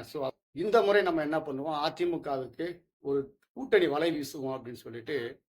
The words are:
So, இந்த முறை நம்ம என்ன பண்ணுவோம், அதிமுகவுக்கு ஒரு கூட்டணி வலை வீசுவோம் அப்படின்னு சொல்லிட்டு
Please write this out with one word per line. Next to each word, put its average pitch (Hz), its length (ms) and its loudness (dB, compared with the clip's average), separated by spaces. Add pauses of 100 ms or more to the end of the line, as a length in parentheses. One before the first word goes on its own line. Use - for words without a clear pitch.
So, - 160 -10 (380)
இந்த 202 260 2
முறை 202 200 6
நம்ம 165 200 2
என்ன 151 180 0
பண்ணுவோம், 147 400 -4
அதிமுகவுக்கு 160 840 -2 (380)
ஒரு 139 160 0 (320)
கூட்டணி 170 340 4
வலை 151 240 2
வீசுவோம் 139 440 -4
அப்படின்னு 120 260 -12
சொல்லிட்டு 120 360 -8 (320)